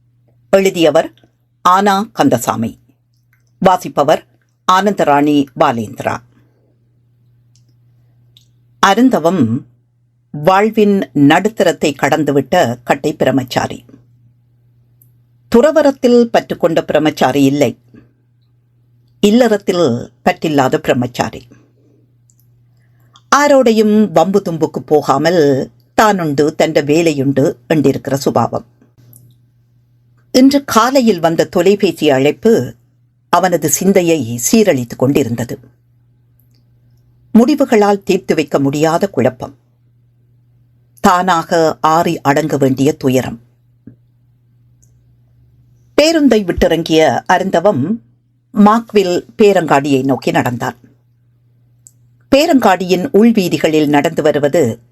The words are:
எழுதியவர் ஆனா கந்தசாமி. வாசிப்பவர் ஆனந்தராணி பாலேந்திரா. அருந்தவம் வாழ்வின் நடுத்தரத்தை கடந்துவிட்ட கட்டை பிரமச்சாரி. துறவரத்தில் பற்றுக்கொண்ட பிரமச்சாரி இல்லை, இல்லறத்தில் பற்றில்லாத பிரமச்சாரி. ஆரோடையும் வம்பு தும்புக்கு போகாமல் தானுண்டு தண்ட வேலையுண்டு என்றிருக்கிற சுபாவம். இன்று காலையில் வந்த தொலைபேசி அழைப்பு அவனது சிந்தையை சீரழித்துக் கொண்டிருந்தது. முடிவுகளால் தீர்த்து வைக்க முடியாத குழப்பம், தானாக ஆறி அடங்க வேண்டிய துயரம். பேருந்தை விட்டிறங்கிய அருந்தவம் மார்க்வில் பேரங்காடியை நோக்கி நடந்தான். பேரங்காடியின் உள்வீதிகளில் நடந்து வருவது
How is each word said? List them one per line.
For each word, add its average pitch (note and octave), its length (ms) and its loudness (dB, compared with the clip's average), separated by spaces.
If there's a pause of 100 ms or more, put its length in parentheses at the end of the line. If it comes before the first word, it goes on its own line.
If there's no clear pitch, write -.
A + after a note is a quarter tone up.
(540)
எழுதியவர் F3 560 0 (560)
ஆனா G3 300 2 (180)
கந்தசாமி. A#2 580 -2 (880)
வாசிப்பவர் D#3 600 0 (460)
ஆனந்தராணி D#3+ 680 0 (240)
பாலேந்திரா. A#2 560 -4 (2750)
அருந்தவம் F#3+ 600 2 (880)
வாழ்வின் G3+ 640 0 (260)
நடுத்தரத்தை F#3 720 0
கடந்துவிட்ட D3 680 -2 (200)
கட்டை D3+ 320 -4
பிரமச்சாரி. - 680 -4 (1700)
துறவரத்தில் C#4 800 2
பற்றுக்கொண்ட E3 560 -2
பிரமச்சாரி C#3+ 600 0
இல்லை, C#3+ 260 0 (1500)
இல்லறத்தில் G#3 640 0 (380)
பற்றில்லாத D3 560 -2
பிரமச்சாரி. A#2+ 640 -6 (1900)
ஆரோடையும் A#3 640 2 (160)
வம்பு F3+ 300 2
தும்புக்கு D#3+ 400 -6
போகாமல் D3+ 580 0 (580)
தானுண்டு E3 460 0 (120)
தண்ட D#3 260 0
வேலையுண்டு C#3+ 600 0 (240)
என்றிருக்கிற C3+ 500 -2
சுபாவம். A#2 480 -4 (1700)
இன்று C4+ 320 4
காலையில் A3+ 540 0
வந்த E3 280 0
தொலைபேசி F#3 640 0
அழைப்பு C#3+ 440 0 (800)
அவனது F3 360 0
சிந்தையை F3+ 500 0 (220)
சீரழித்துக் F3+ 600 0
கொண்டிருந்தது. B2+ 560 -4 (1800)
முடிவுகளால் G#3+ 720 2
தீர்த்து F#3 320 -2
வைக்க D3+ 240 -2
முடியாத D3+ 500 -2
குழப்பம், - 460 -4 (1500)
தானாக F3 760 0 (100)
ஆறி E3 340 0
அடங்க D3 360 -2
வேண்டிய C3+ 380 0
துயரம். B2+ 440 -4 (2500)
பேருந்தை D4 460 2
விட்டிறங்கிய E3 600 0 (240)
அருந்தவம் F3+ 580 0 (680)
மார்க்வில் G#3 600 0 (200)
பேரங்காடியை D3 680 0
நோக்கி C3+ 280 -4
நடந்தான். B2 480 -4 (1500)
பேரங்காடியின் G3 800 2
உள்வீதிகளில் E3 840 2
நடந்து D#3+ 280 -2
வருவது D3 400 0 (300)